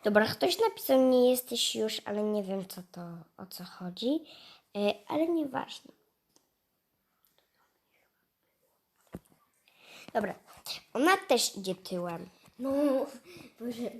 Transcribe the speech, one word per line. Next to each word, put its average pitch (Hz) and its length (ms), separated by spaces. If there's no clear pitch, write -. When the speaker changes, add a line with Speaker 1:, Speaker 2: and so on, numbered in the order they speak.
Speaker 1:
Dobra, 214 220
ktoś - 340
napisał, 269 420
nie 254 280
jesteś 240 460
już, 214 280
ale 208 180
nie 214 200
wiem, 190 260
co - 120
to, 180 80
o 185 100
co - 180
chodzi. 202 560
E, 208 180
ale 320 200
nieważne. 302 640
Dobra, 208 200
ona 339 220
też 302 400
idzie 190 180
tyłem. 175 540
Speaker 2:
No, 262 120
Boże, 233 400